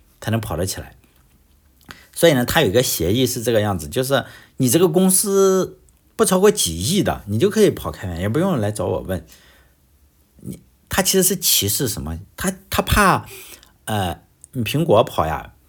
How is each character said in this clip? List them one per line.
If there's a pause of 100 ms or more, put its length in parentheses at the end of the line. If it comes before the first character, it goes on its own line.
(200)
才
能
跑
得
起
来。 (1200)
所
以
呢，
它
有
一
个
协
议
是
这
个
样
子，
就
是 (320)
你
这
个
公
司 (380)
不
超
过
几
亿
的，
你
就
可
以
跑
开
源，
也
不
用
来
找
我
问。 (1120)
你， (300)
它
其
实
是
歧
视
什
么？ (160)
它， (200)
它
怕， (580)
呃， (340)
你
苹
果
跑
呀， (160)